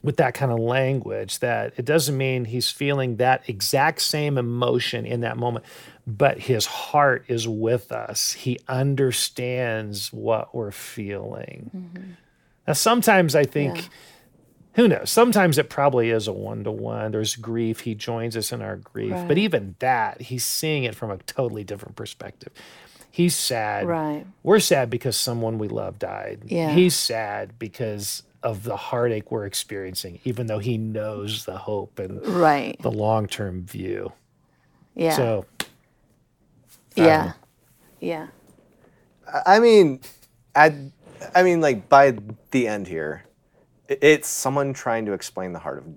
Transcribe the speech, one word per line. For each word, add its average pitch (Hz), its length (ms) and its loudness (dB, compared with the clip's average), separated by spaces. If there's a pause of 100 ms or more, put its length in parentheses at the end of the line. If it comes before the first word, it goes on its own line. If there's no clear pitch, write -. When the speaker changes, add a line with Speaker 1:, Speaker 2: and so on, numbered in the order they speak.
Speaker 1:
with 139 140 -2
that 131 180 2
kind 131 160 0
of 117 80 0
language, 117 800 -2
that 117 380 -2
it 120 80 -6
doesn't 147 300 2
mean 131 300 0
he's 117 240 -4
feeling 139 460 -2
that 127 340 2
exact 139 540 0
same 147 340 0
emotion 120 680 0
in 117 180 -4
that 117 140 -4
moment, 120 300 -4 (400)
but 120 360 0
his 113 260 0
heart 143 600 2
is 117 200 -2
with 113 440 -2
us. 113 420 -4
He - 340 -6
understands 123 1500 -2
what 110 400 -4
we're 107 180 -6
feeling. - 1040 -12
Speaker 2:
Mm-hmm. 180 360 -14 (560)
Speaker 1:
Now, 160 60 0
sometimes 196 600 4
I 147 100 6
think, 147 320 -2
Speaker 2:
Yeah. - 60 -10 (920)
Speaker 1:
who 226 140 6
knows? 135 220 2
Sometimes 208 480 6
it 151 120 0
probably 127 400 2
is 110 180 0
a 101 60 -4
one-to-one. 110 800 -6
There's 107 240 -2
grief. 113 460 -4
He 113 140 -6
joins 117 400 -6
us 110 160 -4
in 117 100 -8
our 101 160 -8
grief. 107 340 -8
But 87 180 -6
Speaker 2:
Right. - 100 4
Speaker 1:
even 104 400 -2
that, 123 420 0
he's 127 240 -8
seeing 151 380 -2
it 110 120 -4
from 107 160 -8
a 95 60 -8
totally 110 460 -6
different 101 320 -12
perspective. - 560 -16 (600)
He's 175 240 2
sad. 107 520 -2
Speaker 2:
Right. 156 380 -4 (180)
Speaker 1:
We're 202 160 6
sad 135 300 2
because 123 260 -4
someone 113 420 -2
we 107 100 -4
love 98 320 -6
died. 101 460 -8
Speaker 2:
Yeah. 160 260 -2
Speaker 1:
He's 175 240 6
sad 104 640 -4
because 107 640 -8 (200)
of 107 200 -4
the 107 120 -6
heartache 120 560 -2
we're 107 140 -4
experiencing, 95 800 -8
even 120 240 -4
though 107 120 -4
he 113 180 -2
knows 107 680 -6
the 95 120 -10
hope 101 420 -8
and 95 280 -8
Speaker 2:
Right. 160 540 2
Speaker 1:
the 120 100 -2
long-term 107 760 -2
view. 98 460 -8 (840)
Speaker 2:
Yeah. 165 220 0
Speaker 1:
So, 113 300 0 (140)
I - 60 -8 (1300)
don't 170 120 6
Speaker 2:
Yeah. 156 180 6
Speaker 1:
know. 170 60 -6 (680)
Speaker 2:
Yeah. 160 280 -8 (1000)
Speaker 3:
I, 185 280 4
I 220 40 8
mean, 208 420 8 (540)
I, 151 200 8 (580)
I 180 100 8
mean, 175 180 4
like, 127 280 0
by 139 280 10 (340)
the 123 160 2
end 101 200 -4
here, 78 360 -6 (640)
i-, 139 120 0
it's 147 260 6
someone 139 460 -2
trying 113 340 -2
to 101 60 -2
explain 92 400 -8
the 82 60 -10
heart 71 200 -8
of 67 60 -18 (120)